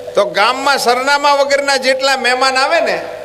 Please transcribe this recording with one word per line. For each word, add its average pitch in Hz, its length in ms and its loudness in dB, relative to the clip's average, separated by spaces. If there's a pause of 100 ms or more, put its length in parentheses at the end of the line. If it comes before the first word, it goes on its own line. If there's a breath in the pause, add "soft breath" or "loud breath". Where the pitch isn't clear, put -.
(140)
તો 196 120 2
ગામમાં 254 520 0
સરનામા 285 560 2
વગરના 277 440 0
જેટલા 262 400 0
મહેમાન 254 400 0
આવે 302 240 2
ને, 175 200 -2 (240)